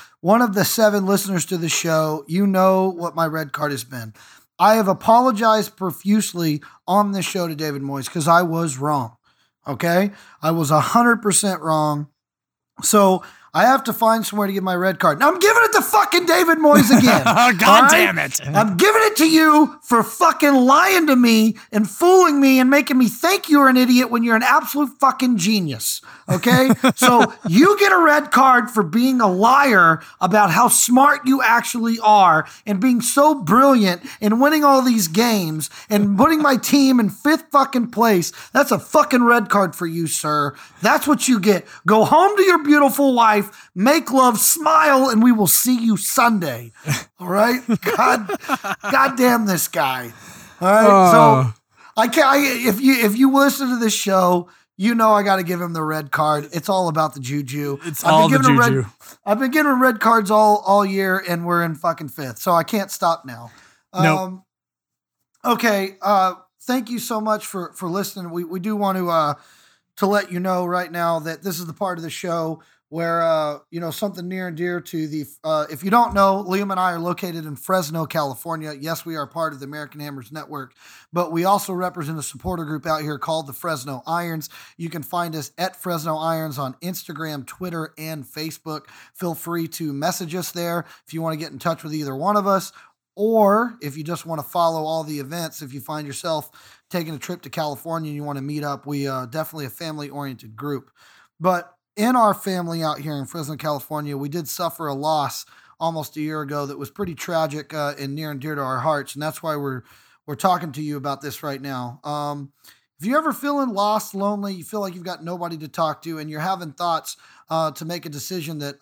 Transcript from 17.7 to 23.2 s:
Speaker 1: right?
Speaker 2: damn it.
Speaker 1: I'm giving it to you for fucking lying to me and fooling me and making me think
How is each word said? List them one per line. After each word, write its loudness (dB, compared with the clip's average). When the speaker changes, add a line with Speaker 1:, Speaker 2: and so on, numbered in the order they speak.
Speaker 1:
right? 8
Speaker 2:
damn 4
it. -4
Speaker 1:
I'm 0
giving 4
it 0
to 4
you 4
for 2
fucking 2
lying 4
to 4
me 4
and 0
fooling 4
me 4
and 4
making 2
me 4
think -2